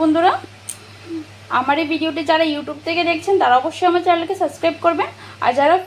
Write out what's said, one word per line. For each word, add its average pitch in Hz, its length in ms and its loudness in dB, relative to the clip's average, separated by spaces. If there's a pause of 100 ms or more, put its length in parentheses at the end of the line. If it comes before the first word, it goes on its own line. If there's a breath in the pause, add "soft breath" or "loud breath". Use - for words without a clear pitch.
বন্ধুরা। 330 300 4 (1300)
আমার 269 240 0
এই 311 100 -2
ভিডিওটি 320 380 -2
যারা 320 140 4 (100)
YouTube 294 340 -10
থেকে 330 220 -2
দেখছেন 339 320 0
তারা 247 180 4
অবশ্যই 320 300 0
আমার 339 160 2
চ্যানেলকে 339 360 2
সাবস্ক্রাইব 320 420 -2
করবেন, 339 240 0 (360 loud breath)
আর 247 140 2
যারা 302 180 4 (100)